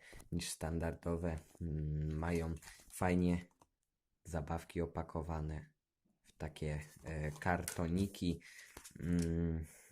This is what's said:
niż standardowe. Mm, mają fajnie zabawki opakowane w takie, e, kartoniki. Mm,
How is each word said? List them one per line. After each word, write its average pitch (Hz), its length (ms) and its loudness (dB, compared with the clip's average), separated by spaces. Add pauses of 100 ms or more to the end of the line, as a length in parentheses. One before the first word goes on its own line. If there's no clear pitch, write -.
(320)
niż 85 180 -2
standardowe. 82 880 0 (220)
Mm, 76 560 0
mają 82 360 2 (380)
fajnie 90 540 4 (800)
zabawki 82 580 -2
opakowane 78 840 -4 (600)
w - 120 -20
takie, 76 420 -4 (240)
e, 76 280 -2
kartoniki. 90 1120 2 (580)
Mm, 82 640 2 (260)